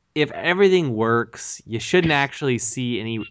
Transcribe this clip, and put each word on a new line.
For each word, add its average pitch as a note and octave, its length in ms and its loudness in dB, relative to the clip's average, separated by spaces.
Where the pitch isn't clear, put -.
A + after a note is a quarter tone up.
if D3 160 0
everything F3+ 640 2
works, A2+ 680 -2
you A2 140 -6
shouldn't E3 340 2
actually C#3 460 0
see A#2+ 400 -4
any, A2 320 -6